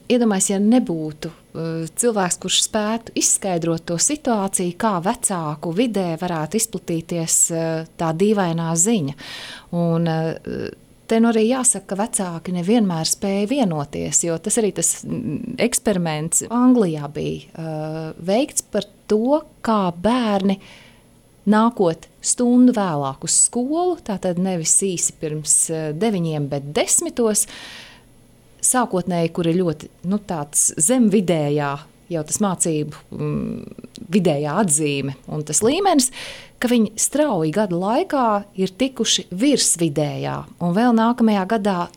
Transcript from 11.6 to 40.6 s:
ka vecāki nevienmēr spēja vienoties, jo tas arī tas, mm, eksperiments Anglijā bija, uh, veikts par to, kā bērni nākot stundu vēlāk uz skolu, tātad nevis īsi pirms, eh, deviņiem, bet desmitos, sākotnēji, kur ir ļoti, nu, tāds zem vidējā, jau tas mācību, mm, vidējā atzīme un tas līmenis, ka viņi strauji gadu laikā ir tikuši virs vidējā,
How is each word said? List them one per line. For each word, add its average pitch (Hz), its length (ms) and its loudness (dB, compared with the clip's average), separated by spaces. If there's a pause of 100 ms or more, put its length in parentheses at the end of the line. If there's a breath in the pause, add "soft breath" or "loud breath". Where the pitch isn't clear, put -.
ka 190 80 -2
vecāki 180 560 -4
nevienmēr 180 500 2
spēja 202 400 -2
vienoties, 160 800 -2
jo 165 120 -2
tas 214 200 -2
arī 208 160 2
tas, - 280 -2
mm, - 600 -6
eksperiments 170 840 -2
Anglijā 226 580 4
bija, 151 480 -6
uh, 156 640 -8
veikts 208 500 -2
par - 220 -4 (180)
to, 254 380 2 (180)
kā 202 300 2
bērni 196 680 0 (880 loud breath)
nākot 214 640 2 (120)
stundu 247 540 6
vēlāk 147 520 -2
uz - 100 0
skolu, 320 640 2
tātad 185 400 -2
nevis 180 420 0
īsi 190 300 -2
pirms, 151 440 -2 (140)
eh, 160 220 -4
deviņiem, 160 560 -2
bet 143 240 -6
desmitos, 247 720 0 (1160 loud breath)
sākotnēji, 175 720 0
kur 170 140 -2
ir 165 140 2
ļoti, 160 300 -2 (140)
nu, 190 140 0
tāds 156 600 -2
zem 240 320 4
vidējā, 151 640 2 (340)
jau 165 160 -4
tas 156 140 -6
mācību, 165 560 0 (180)
mm, 143 640 -6 (360)
vidējā 156 460 2
atzīme 147 580 0 (120)
un 151 180 -6
tas - 160 -2
līmenis, 311 500 2 (480 loud breath)
ka 247 100 0
viņi 226 280 2
strauji 220 560 0
gadu 185 240 0
laikā 226 680 0 (120)
ir 185 120 0
tikuši 247 640 -2
virs 226 460 2
vidējā, 143 600 -2 (240)